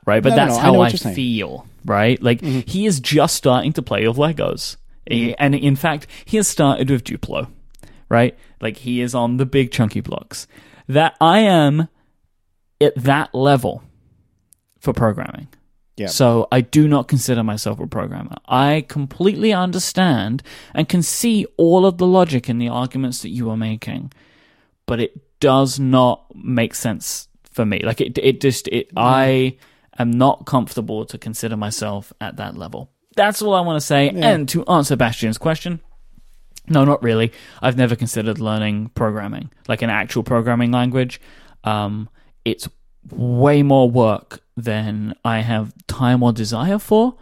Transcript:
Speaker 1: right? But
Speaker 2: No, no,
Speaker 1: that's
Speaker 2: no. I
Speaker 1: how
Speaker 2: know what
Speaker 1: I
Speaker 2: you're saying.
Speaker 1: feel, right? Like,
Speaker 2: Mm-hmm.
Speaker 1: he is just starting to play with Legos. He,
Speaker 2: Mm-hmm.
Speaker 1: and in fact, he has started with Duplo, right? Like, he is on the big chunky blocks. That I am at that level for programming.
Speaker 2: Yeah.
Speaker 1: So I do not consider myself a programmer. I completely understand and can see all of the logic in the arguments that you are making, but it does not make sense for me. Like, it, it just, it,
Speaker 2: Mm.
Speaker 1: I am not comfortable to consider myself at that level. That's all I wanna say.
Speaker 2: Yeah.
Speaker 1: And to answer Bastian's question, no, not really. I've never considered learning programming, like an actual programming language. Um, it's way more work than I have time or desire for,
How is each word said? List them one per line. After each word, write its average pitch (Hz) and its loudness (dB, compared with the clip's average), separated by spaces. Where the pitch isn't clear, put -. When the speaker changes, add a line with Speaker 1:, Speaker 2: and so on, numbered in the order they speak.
Speaker 1:
right? 107 4
But 131 4
Speaker 2:
No, - 4
no, 135 6
Speaker 1:
that's 123 2
Speaker 2:
no. - 2
I - 0
Speaker 1:
how 135 6
Speaker 2:
know 127 6
what - 6
Speaker 1:
I 120 2
Speaker 2:
you're - -2
saying. 98 -6
Speaker 1:
feel, 107 -4
right? 107 2
Like, 120 2
Speaker 2:
Mm-hmm. 131 -4
Speaker 1:
he 196 -2
is 175 0
just 147 2
starting 131 0
to 151 -4
play 110 -2
with 117 0
Legos. 143 -2
He, 117 0
Speaker 2:
Mm-hmm. - -4
Speaker 1:
and 143 2
in 139 2
fact, 147 -4
he 220 -2
has 214 0
started 135 0
with 131 0
Duplo, - -8
right? 117 2
Like, 110 -6
he 123 -4
is 123 -4
on 120 0
the 135 0
big 131 0
chunky 110 -2
blocks. - -12
That 151 2
I 170 6
am 165 4
at 147 4
that 135 0
level 135 0
for 131 -2
programming. 113 -2
Speaker 2:
Yeah. 101 -6
Speaker 1:
So 117 2
I 127 4
do 151 4
not 147 2
consider 123 0
myself 104 -4
a - -8
programmer. 92 -8
I 143 2
completely 190 0
understand 175 0
and 156 -2
can 180 2
see 226 0
all 175 6
of 180 2
the 185 2
logic 175 2
in 117 -2
the 120 -2
arguments 127 -4
that 92 -12
you 117 -6
are 110 -4
making, 110 -8
but 117 -4
it - -4
does 135 2
not 127 2
make 120 -2
sense - -8
for - -4
me. 101 -2
Like, 113 -2
it, - -4
it 127 2
just, 131 -2
it, - -4
Speaker 2:
Mm. - -20
Speaker 1:
I 131 2
am 120 0
not 131 2
comfortable 113 -4
to - -16
consider 110 -8
myself 104 -8
at - -12
that 101 -10
level. 90 -14
That's 208 0
all 208 0
I 180 2
wanna 165 -2
say. 143 2
Speaker 2:
Yeah. 175 2
Speaker 1:
And 156 0
to 170 -4
answer 147 2
Bastian's 113 -2
question, 165 -4
no, 143 4
not 143 2
really. 113 0
I've 123 0
never 120 2
considered 113 -4
learning 107 -2
programming, 107 -6
like 113 -4
an 117 -2
actual 107 -2
programming 120 0
language. 123 -2
Um, 107 -4
it's - -6
way 123 2
more 135 4
work 113 0
than 107 -4
I 113 0
have 110 -4
time 123 0
or 120 2
desire 117 -2
for, 226 2